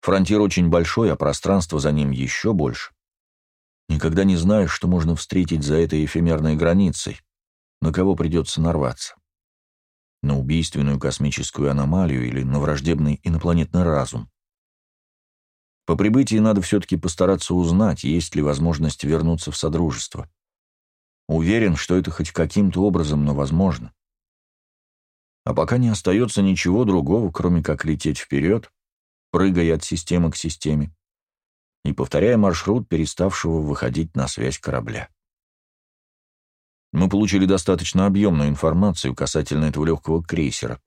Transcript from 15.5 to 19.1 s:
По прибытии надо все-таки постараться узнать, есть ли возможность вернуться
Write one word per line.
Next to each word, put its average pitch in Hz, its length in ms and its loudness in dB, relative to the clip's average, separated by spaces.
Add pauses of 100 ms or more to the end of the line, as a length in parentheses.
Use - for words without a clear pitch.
По 82 120 0
прибытии 110 400 2
надо 107 260 4
все-таки 95 340 0
постараться 90 580 0
узнать, 90 500 2
есть 82 320 -2
ли 76 60 0
возможность 73 600 0
вернуться 80 480 0